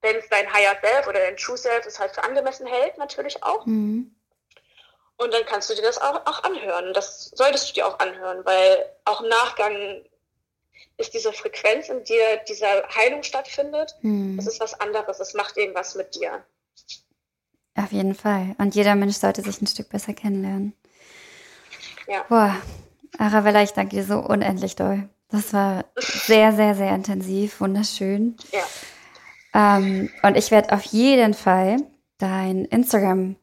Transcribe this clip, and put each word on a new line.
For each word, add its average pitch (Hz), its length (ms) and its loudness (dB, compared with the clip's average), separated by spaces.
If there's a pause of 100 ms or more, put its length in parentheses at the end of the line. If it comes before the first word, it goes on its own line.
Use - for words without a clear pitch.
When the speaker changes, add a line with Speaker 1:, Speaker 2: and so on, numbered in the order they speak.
Speaker 1:
wenn's 226 280 -2
dein 202 220 0
Higher 202 300 2
Self 262 260 2
oder 202 120 -2
dein 185 180 -2
True - 180 -8
Self 233 300 -2
es - 140 -14
halt 196 140 -4
für - 100 -8
angemessen 262 440 -4
hält, 254 300 -2
natürlich 285 460 -8
auch. 427 220 -2
Speaker 2:
Mhm. 220 480 -2 (1040)
Speaker 1:
Und 233 160 -4
dann 226 120 0
kannst 208 240 -6
du 220 60 -4
dir 208 80 -6
das 240 180 0
auch, 285 240 -2
auch - 180 -4
anhören. 185 500 -4
Das - 420 -6
solltest 269 340 2
du - 40 -16
dir 196 140 0
auch 190 120 -6
anhören, 185 440 -6
weil 190 420 4 (200)
auch 214 160 -2
im 226 80 -4
Nachgang 208 720 -2 (960)
ist - 160 -6
diese 453 180 -2
Frequenz - 560 -2
in 254 160 -8
dir, 220 340 2 (120)
dieser 202 340 0 (120)
Heilung 254 280 2
stattfindet. 294 760 -6
Speaker 2:
Mhm. 196 340 -2
Speaker 1:
Das 190 120 -6
ist 226 120 -8
was 220 220 -6
anderes. 208 400 -6
Es - 140 -10
macht 202 200 -4
irgendwas 190 400 -4
mit 190 200 -10
dir. 170 280 -8 (1300)
Speaker 2:
Auf 202 160 -4
jeden 196 240 0
Fall. 196 420 -2
Und 202 180 0
jeder 202 200 4
Mensch 202 200 2
sollte 196 280 0
sich 196 180 -8
ein 202 60 -2
Stück - 220 -6
besser 208 240 -8
kennenlernen. 196 600 -4 (1300)
Speaker 1:
Ja. 202 200 -6
Speaker 2:
Boah, 214 280 4 (640)
Arabella, 208 460 4
ich 202 80 0
danke 196 240 -4
dir 196 80 -2
so 202 160 0
unendlich 196 560 -2
doll. 196 320 -2 (220)
Das 208 240 -2
war 196 320 0 (100)
sehr, 220 580 4
sehr, 208 220 4
sehr 196 180 0
intensiv, 190 680 -4
wunderschön. 202 720 -2 (160)
Speaker 1:
Ja. 508 120 -2 (1120)
Speaker 2:
Ähm, 196 340 0 (120)
und 202 140 6
ich 202 140 0
werd 208 200 6
auf 202 120 0
jeden 233 520 4
Fall 190 420 2 (400)
dein 190 480 -2
Instagram 190 760 2